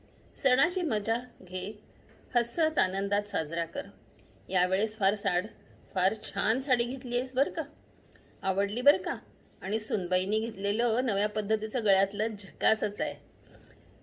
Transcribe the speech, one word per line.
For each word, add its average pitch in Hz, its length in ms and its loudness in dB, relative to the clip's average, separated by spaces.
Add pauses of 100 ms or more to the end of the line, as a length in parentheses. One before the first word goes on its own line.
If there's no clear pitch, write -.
(380)
सणाची 294 460 2
मजा 226 340 0 (260)
घे, 185 400 -8 (520)
हसत 311 440 2
आनंदात 196 440 0
साजरा 165 420 -4
कर. - 220 -6 (640)
यावेळेस 185 480 2
फार 202 180 2
साड-, 185 320 -2 (480)
फार 190 280 2
छान 208 380 -2
साडी 262 240 0
घेतली 240 320 -4
आहेस 262 180 -2
बरं 285 160 2
का, 349 120 -4 (800)
आवडली 196 400 0
बरं 285 140 8
का. 330 200 -4 (460)
आणि 202 160 0
सुनबाईंनी 190 600 0
घेतलेलं 220 680 0
नव्या 208 240 2
पद्धतीचं 214 560 -2
गळ्यातलं 202 420 2
झकासच 208 720 -2
आहे. 156 140 -2 (880)